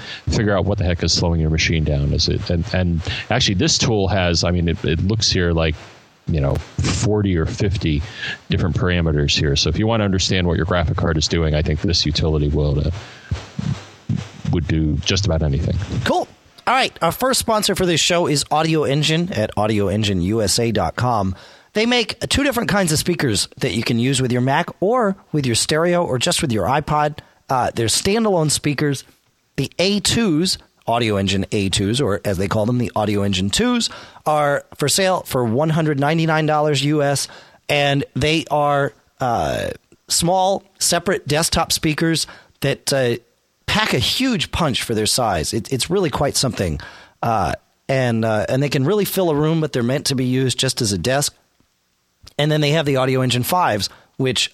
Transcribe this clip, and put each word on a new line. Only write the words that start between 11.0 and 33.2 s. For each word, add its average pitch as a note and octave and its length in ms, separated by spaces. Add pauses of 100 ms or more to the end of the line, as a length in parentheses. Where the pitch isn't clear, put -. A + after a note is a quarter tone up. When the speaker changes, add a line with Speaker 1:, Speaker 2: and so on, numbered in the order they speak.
Speaker 1:
is D2+ 100
doing, D#2+ 260
I D2+ 60
think D2+ 220
this - 240
utility D2+ 420
will, D2 320
uh, D2 100 (1600)
would F2 160
do D#2 320
just - 280
about D#2+ 160
anything. D2+ 340 (280)
Speaker 2:
Cool. E4+ 220 (400)
All A3+ 80
right. B3+ 280
Our E3 100
first B3 280
sponsor G#3+ 340
for F3 100
this E3+ 160
show F3 260
is C#3+ 240
Audio D#3 340
Engine D3+ 500
at G#2+ 220
audioengine G2+ 680
U G#2+ 180
S G2+ 180
A A#2 140
dot F#2 240
com. G#2+ 400 (380)
They G#3+ 100
make A#3+ 340 (100)
two - 140
different A#3 280
kinds F#3+ 200
of D3+ 80
speakers C#3+ 500 (100)
that A#2+ 160
you A#2 80
can A#2 160
use B2+ 240
with B2 100
your B2 80
Mac C#3 300 (100)
or G#3 360 (160)
with D3+ 120
your A#2 120
stereo E3+ 500
or B2+ 120
just E3+ 220
with C#3+ 120
your G2+ 140
iPod. D3+ 520 (320)
Uh, B2 240
they're A2+ 140
standalone G3 600
speakers. D3 540 (520)
The C#3 220
A G3+ 200
twos, F#3+ 580 (300)
Audio A2+ 300
Engine G2 340
A G2+ 180
twos, G#2 320
or G2+ 240
as G2 140
they G2 80
call G#2+ 180
them, B2 140
the A#2+ 160
Audio G#2 280